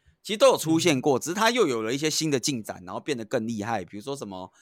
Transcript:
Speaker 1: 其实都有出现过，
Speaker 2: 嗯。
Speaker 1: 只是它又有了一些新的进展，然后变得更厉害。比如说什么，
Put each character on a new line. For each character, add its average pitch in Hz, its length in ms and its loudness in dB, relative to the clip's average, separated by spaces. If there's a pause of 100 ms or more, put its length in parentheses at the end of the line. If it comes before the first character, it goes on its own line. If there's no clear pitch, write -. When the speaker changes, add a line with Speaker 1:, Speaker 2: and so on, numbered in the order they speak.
(220)
Speaker 1:
其 196 100 -8
实 220 40 -2
都 269 120 6
有 196 80 6
出 160 220 2
现 156 220 4
过， 127 180 4
Speaker 2:
嗯。 - 20 -6
Speaker 1:
只 151 100 -6
是 180 40 -6
它 226 160 2
又 240 160 4
有 117 160 0
了 110 100 -2
一 139 60 -2
些 156 100 -2
新 156 220 -2
的 139 80 2
进 120 240 -4
展， 92 220 -12
然 92 100 -12
后 117 60 -8
变 139 160 -4
得 113 80 -8
更 110 220 -2
厉 113 160 -4
害。 107 220 -4
比 90 120 -16
如 107 60 -14
说 139 140 -8
什 127 100 -12
么， 92 360 -14